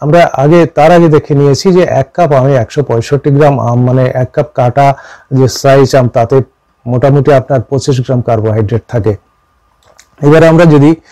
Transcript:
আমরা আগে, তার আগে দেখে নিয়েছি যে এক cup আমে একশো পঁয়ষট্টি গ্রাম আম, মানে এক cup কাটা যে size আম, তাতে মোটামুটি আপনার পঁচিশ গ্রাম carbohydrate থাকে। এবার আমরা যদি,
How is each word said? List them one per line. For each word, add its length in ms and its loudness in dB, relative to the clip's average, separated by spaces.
আমরা 320 0
আগে, 340 2
তার 260 0
আগে 160 4
দেখে 260 0
নিয়েছি 380 0
যে 100 2
এক 320 -2
cup 180 -2
আমে 220 0
একশো 280 -4
পঁয়ষট্টি 480 -4
গ্রাম 300 0
আম, 240 -2
মানে 300 0
এক 180 -4
cup 220 -4
কাটা 400 0
যে 160 2
size 480 0
আম, 120 0
তাতে 320 -2
মোটামুটি 460 0
আপনার 280 0
পঁচিশ 400 -4
গ্রাম 200 -4
carbohydrate 680 -4
থাকে। 280 -4
এবার 220 4
আমরা 200 4
যদি, 300 2